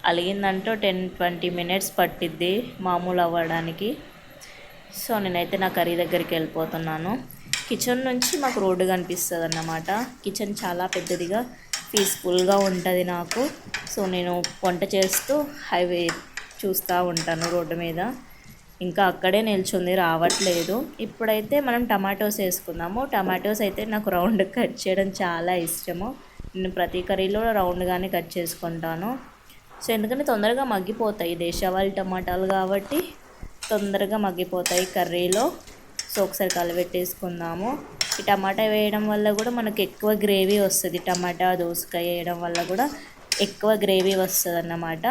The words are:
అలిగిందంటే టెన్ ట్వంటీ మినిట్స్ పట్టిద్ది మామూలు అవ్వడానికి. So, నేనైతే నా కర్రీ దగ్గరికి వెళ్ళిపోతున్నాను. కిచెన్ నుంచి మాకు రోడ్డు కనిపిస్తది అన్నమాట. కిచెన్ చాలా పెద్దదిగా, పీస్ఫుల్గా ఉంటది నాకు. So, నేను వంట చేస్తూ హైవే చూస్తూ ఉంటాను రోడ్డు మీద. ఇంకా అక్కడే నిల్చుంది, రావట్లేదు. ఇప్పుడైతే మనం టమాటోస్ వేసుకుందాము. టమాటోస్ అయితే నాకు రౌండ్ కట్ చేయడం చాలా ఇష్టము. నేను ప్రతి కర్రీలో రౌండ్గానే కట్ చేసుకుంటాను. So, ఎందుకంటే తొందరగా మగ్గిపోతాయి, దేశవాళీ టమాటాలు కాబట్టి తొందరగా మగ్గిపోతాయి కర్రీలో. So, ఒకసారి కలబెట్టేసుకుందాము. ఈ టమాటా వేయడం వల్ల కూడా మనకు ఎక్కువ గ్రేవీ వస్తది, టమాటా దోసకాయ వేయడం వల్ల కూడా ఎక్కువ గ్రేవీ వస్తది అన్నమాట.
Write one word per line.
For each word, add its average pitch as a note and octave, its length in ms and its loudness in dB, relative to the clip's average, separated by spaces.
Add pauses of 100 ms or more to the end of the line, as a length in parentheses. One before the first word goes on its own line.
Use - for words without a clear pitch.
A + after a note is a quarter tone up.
అలిగిందంటే F#3+ 680 0
టెన్ F#3 340 0
ట్వంటీ F3 400 -2
మినిట్స్ F3 500 -2
పట్టిద్ది F3 800 0
మామూలు F3+ 420 0
అవ్వడానికి. E3 760 -2 (1080)
So, A3+ 100 0
నేనైతే F#3 400 0
నా F#3+ 100 2
కర్రీ F3 280 2
దగ్గరికి E3+ 400 0
వెళ్ళిపోతున్నాను. D#3+ 840 -2 (500)
కిచెన్ B3 360 0
నుంచి B3+ 340 0
మాకు B3+ 200 0
రోడ్డు F#3 260 4
కనిపిస్తది F3 580 -2
అన్నమాట. D#3+ 480 -2
కిచెన్ G#3 640 -4 (100)
చాలా F3 200 -2
పెద్దదిగా, F3+ 600 -2 (480)
పీస్ఫుల్గా F#3+ 640 4
ఉంటది F#3 460 2
నాకు. F3 460 -2 (460)
So, G3+ 100 -2
నేను F3 380 0 (220)
వంట F#3 300 0
చేస్తూ G3 500 2 (240)
హైవే F3 380 2 (580)
చూస్తూ F#3 380 0
ఉంటాను E3 460 0
రోడ్డు E3+ 260 -2
మీద. E3+ 300 -2 (760)
ఇంకా F3+ 240 2
అక్కడే F#3 360 4
నిల్చుంది, F#3+ 540 2
రావట్లేదు. F3 880 2 (140)
ఇప్పుడైతే A3 600 0
మనం B3 260 2
టమాటోస్ G3+ 540 2
వేసుకుందాము. F3+ 680 -2
టమాటోస్ G3 560 0
అయితే G#3 240 0
నాకు G#3+ 240 -2
రౌండ్ F#3+ 460 2
కట్ B3 320 0
చేయడం G3 220 2
చాలా F3 440 0
ఇష్టము. F3+ 640 -4 (400)
నేను F#3 160 -2
ప్రతి F3+ 300 0
కర్రీలో G3+ 500 2
రౌండ్గానే F3+ 560 2
కట్ F3+ 300 -2
చేసుకుంటాను. E3 840 -4 (680)
So, A#3 60 0
ఎందుకంటే A3+ 320 0
తొందరగా A#3+ 400 2
మగ్గిపోతాయి, G#3 720 0
దేశవాళీ F#3 540 0
టమాటాలు F#3 580 -2
కాబట్టి G3 640 0 (560)
తొందరగా G3+ 480 0
మగ్గిపోతాయి F3+ 680 0
కర్రీలో. F3+ 680 2 (640)
So, G3+ 60 2
ఒకసారి F#3+ 280 0
కలబెట్టేసుకుందాము. F3 1300 -4 (420)
ఈ G3 40 -8
టమాటా G3 400 2
వేయడం G#3+ 440 2
వల్ల G#3 240 4
కూడా A3 200 0
మనకు A3 300 -2
ఎక్కువ G#3+ 300 0
గ్రేవీ G3+ 480 4
వస్తది, F#3 380 2
టమాటా F3+ 580 2
దోసకాయ E3+ 480 -2
వేయడం F3 380 -2
వల్ల F3 220 -2
కూడా G3 260 0 (520)
ఎక్కువ G3+ 320 2
గ్రేవీ G3 420 4
వస్తది F#3 420 2
అన్నమాట. E3+ 540 -2